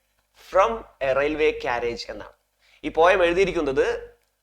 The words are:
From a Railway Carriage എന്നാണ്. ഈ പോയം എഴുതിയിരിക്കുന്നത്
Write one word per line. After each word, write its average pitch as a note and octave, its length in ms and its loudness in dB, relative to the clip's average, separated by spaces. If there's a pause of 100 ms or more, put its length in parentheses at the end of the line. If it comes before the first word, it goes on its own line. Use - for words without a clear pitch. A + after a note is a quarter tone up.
(560)
From G3+ 220 4
a C3+ 360 -4
Railway D3+ 360 0
Carriage B2 600 -4
എന്നാണ്. G#2 220 -16 (520)
ഈ D3 60 -8
പോയം F3 340 4
എഴുതിയിരിക്കുന്നത് E3+ 920 0 (280)